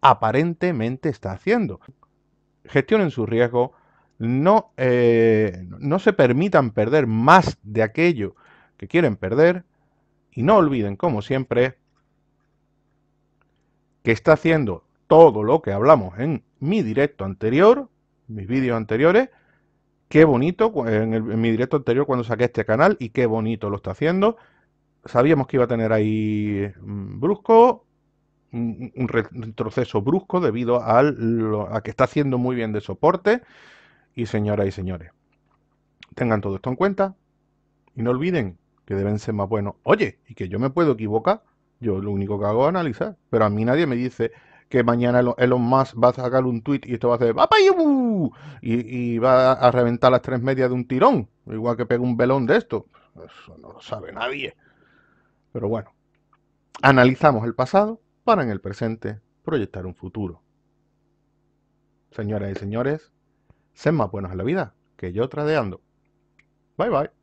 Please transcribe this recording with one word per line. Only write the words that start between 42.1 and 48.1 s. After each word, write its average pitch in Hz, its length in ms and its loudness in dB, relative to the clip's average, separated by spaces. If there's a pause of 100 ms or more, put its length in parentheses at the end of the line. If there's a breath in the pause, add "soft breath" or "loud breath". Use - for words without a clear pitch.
único 98 260 -4
que 101 80 -4
hago 110 160 0
es 143 60 2
analizar, 175 480 -6 (120)
pero 110 160 2
a 104 60 2
mí 107 140 -2
nadie 139 200 0
me 131 120 -4
dice 120 340 -6 (380 soft breath)
que 123 160 0
mañana 120 340 2
Elon, 123 200 0
Elon 127 220 2
Musk 123 420 0
va 123 80 6
a - 20 -6
sacar 127 320 -2
un 117 180 -4
tweet 139 220 -4
y 123 100 -8
esto 120 140 -2
va 120 60 2
a - 20 -2
hacer 117 200 0
¡apa, 330 240 2
y 381 80 6
bu! 262 640 0 (300 loud breath)